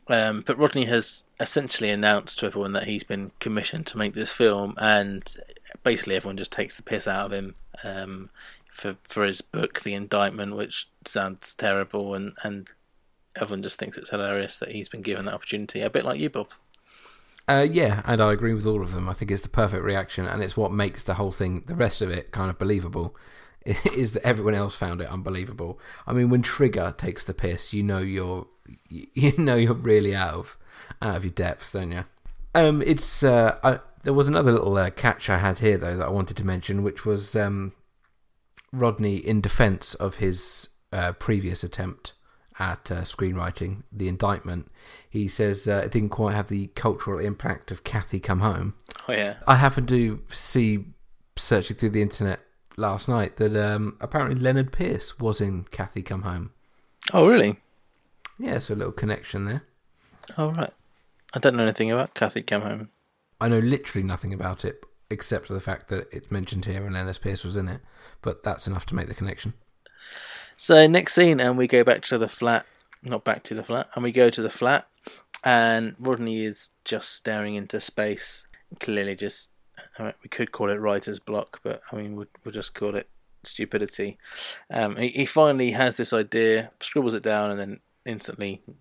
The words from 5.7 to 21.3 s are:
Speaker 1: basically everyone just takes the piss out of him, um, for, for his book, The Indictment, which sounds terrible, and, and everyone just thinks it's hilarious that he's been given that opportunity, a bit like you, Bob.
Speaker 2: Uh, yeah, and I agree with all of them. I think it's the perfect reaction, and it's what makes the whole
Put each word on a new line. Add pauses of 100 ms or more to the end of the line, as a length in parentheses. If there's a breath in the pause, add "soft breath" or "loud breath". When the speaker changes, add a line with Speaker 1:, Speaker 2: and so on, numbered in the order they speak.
Speaker 1:
basically
everyone
just
takes
the
piss
out
of
him, (300)
um, (420 loud breath)
for,
for
his
book,
The
Indictment,
which (160)
sounds
terrible,
and, (100)
and (680)
everyone
just
thinks
it's
hilarious
that
he's
been
given
that
opportunity,
a
bit
like
you,
Bob. (1000 loud breath)
Speaker 2:
Uh,
yeah,
and
I
agree
with
all
of
them.
I
think
it's
the
perfect
reaction,
and
it's
what
makes
the
whole